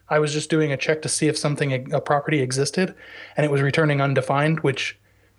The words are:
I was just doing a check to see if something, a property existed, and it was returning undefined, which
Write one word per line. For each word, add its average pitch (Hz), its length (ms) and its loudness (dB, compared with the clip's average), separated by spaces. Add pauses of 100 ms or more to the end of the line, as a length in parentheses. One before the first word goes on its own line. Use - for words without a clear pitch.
I 151 100 4
was 147 120 2
just 151 180 -4
doing 156 220 2
a 135 60 -2
check 156 240 -2
to 135 80 -6
see - 180 0
if 151 100 0
something, 139 560 -2
a 135 60 0
property 147 400 0
existed, 135 560 -2 (400)
and 151 100 2
it 147 60 0
was 139 100 2
returning 143 380 2
undefined, 139 640 2
which - 360 -2 (420)